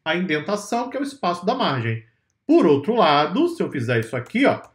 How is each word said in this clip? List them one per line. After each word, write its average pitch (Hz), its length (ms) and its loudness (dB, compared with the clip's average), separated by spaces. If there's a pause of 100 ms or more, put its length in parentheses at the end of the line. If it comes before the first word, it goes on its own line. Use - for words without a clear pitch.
a 160 120 -2
indentação, 202 720 -4
que 262 80 -10
é 269 40 -4
o - 20 -4
espaço 185 420 -4
da 226 100 0
margem. 127 500 -2 (420)
Por 294 180 4
outro 147 300 2
lado, 180 540 2
se - 140 -4
eu 147 80 -4
fizer 120 300 -2
isso 110 160 -6
aqui, 226 300 0
ó, - 160 0 (120)